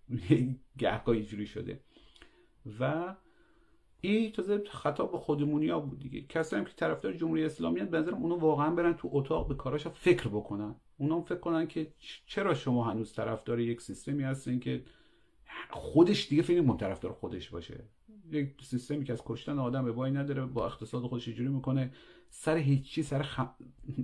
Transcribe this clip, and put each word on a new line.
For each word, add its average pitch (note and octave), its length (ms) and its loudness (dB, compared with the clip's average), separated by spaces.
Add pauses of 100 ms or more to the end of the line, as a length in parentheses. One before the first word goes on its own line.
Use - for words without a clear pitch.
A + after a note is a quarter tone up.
<laughs> B2 680 0
گهگاه A#2 360 2
اینجوری G#2 320 -4
شده. F#2 340 -10 (1000)
و E3+ 340 -2 (840)
این G#3+ 320 2
تازه G#3 320 0
خطاب - 480 -2
به E3+ 60 -4
خودمونیا D3+ 640 2
بود C#3 180 -8
دیگه. C3+ 220 -10
کسایی E3 420 -2
هم - 60 -6
که - 80 -18
طرفدار D#3+ 360 -2
جمهوری E3 320 0
اسلامی E3 360 0
هستند، G3 100 -2
به E3 80 2
نظرم D#3 240 0
اونا E3+ 140 2
واقعاً D#3 340 4
برن E3+ 240 4
تو - 180 -6
اتاق D3+ 360 2
به C#3 60 0
کاراشا D3 360 -4
فکر - 380 4
بکنن. G#2 460 -4 (220)
اونا D3+ 200 2
هم E3+ 60 0
فکر F3 160 -4
کنن E3 280 0
که D#3+ 320 -6
چ-، - 280 -18
چرا G3 280 0
شما B2 300 2
هنوز A2 280 -2
طرفدار A2+ 480 -2
یک A#2 200 0
سیستمی C#3 420 -4
هستین C3 380 -2
که B2+ 240 -4 (840)
خودش - 580 6
دیگه D3 140 4
فکر F3 140 4
نمی‌کنم C3+ 200 4
طرفدار - 360 -4
خودش F2+ 380 -8
باشه. - 340 -12 (460)
یک C#3+ 320 -2
سیستمی C#3 420 -4
که - 80 -4
از - 120 -4
کشتن C#3+ 340 -4
آدم B2+ 260 0
به A#2 80 0
وای B2+ 180 -2
نداره، C#3 360 0
با A#2+ 200 -2
اقتصاد - 360 -6
خودش A#2+ 260 -4
اینجوری A#2+ 200 -2
می‌کنه، C3+ 440 0 (380)
سر - 260 0
هیچی، C#3+ 460 2
سر C3+ 200 0
خ-، - 420 -6 (400)